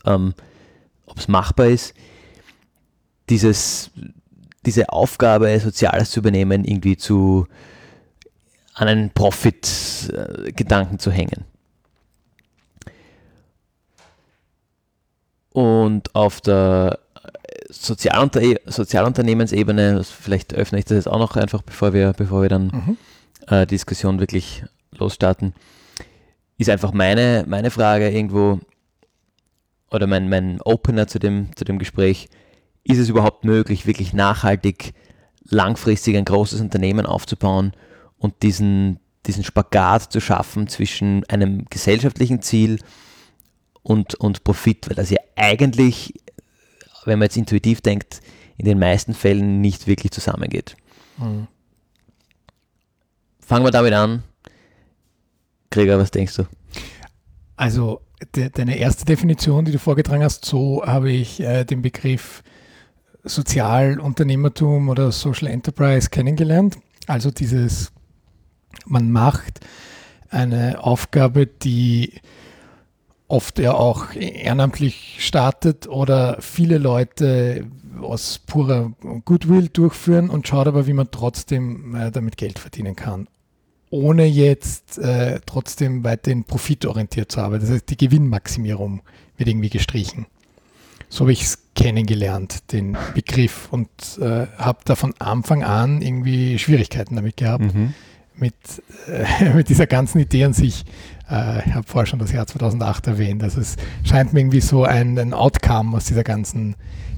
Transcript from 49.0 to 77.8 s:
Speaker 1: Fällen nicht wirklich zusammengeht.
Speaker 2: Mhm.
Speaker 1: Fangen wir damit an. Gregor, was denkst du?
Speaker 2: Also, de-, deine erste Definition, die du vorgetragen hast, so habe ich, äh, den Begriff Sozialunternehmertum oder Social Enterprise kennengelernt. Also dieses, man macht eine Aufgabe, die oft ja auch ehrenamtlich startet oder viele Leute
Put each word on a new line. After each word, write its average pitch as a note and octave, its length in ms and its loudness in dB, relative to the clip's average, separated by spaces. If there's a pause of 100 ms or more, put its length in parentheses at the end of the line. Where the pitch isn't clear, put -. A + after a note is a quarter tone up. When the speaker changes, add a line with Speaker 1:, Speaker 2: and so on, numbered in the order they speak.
Speaker 1:
Fällen G2+ 460 2
nicht G2+ 260 0
wirklich G2 260 0
zusammengeht. - 640 -6 (420)
Speaker 2:
Mhm. A2 300 -8 (2000)
Speaker 1:
Fangen B2 140 4
wir B2+ 40 4
damit A#2+ 220 4
an. A2 300 2 (1500)
Gregor, G2+ 280 4
was G2 120 2
denkst F#2+ 260 -4
du? G2 80 -2 (1120)
Speaker 2:
Also, A#2 440 -2 (340)
de-, C3 140 -2
deine B2+ 300 -4
erste - 260 -2
Definition, D#3 640 2
die D#3 60 -2
du C#3+ 60 0
vorgetragen D3 460 0
hast, - 220 -2
so C#3 400 -2
habe C3 240 2
ich, B2+ 300 -2
äh, B2+ 240 -2
den B2+ 180 -4
Begriff - 600 -6 (800)
Sozialunternehmertum C#3 1600 0
oder C3 240 0
Social B2+ 360 -4
Enterprise C3 640 0
kennengelernt. D#3 680 2 (280)
Also B2 240 -2
dieses, A#2+ 640 -2 (920)
man A#2+ 260 0
macht - 480 0 (720)
eine B2 520 -2
Aufgabe, C3 640 2
die A#2+ 680 0 (1120)
oft - 300 -2
ja B2 160 2
auch - 400 0
ehrenamtlich C#3 1080 -4
startet C#3+ 680 0
oder C3 520 0
viele E3 380 0
Leute B2 880 0 (340)